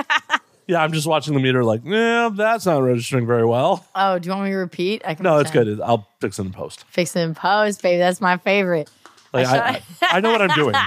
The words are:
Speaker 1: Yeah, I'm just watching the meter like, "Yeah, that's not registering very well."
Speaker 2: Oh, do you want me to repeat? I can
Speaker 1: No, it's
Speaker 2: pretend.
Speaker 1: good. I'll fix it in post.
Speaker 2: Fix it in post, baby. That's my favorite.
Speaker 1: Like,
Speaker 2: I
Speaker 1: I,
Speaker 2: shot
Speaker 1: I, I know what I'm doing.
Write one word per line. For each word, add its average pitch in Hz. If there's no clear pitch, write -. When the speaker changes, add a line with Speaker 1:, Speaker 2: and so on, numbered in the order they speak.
Speaker 1:
Yeah, 170
I'm 156
just 156
watching 151
the 139
meter 127
like, 113
"Yeah, 233
that's 214
not 156
registering 123
very 117
well." 147
Speaker 2:
Oh, 190
do 170
you -
want 196
me 196
to 196
repeat? 185
I 180
can 156
Speaker 1:
No, 160
it's 143
Speaker 2:
pretend. 110
Speaker 1:
good. -
I'll 113
fix 110
it 101
in 92
post. -
Speaker 2:
Fix -
it -
in 165
post, 208
baby. 180
That's 180
my 180
favorite. 180
Speaker 1:
Like, 127
Speaker 2:
I 127
Speaker 1:
I, 139
Speaker 2:
shot -
Speaker 1:
I, 349
I -
know 226
what 226
I'm 196
doing. 143